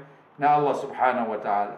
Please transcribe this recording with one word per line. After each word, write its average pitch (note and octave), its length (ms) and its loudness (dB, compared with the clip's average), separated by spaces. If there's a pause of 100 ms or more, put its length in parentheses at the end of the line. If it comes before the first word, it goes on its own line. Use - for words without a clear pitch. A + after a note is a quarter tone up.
(400)
na C#3+ 140 4
Allah D3 220 2
subhanahu A#2 560 0
wa G#2 60 -4
ta'ala. G#2 400 -2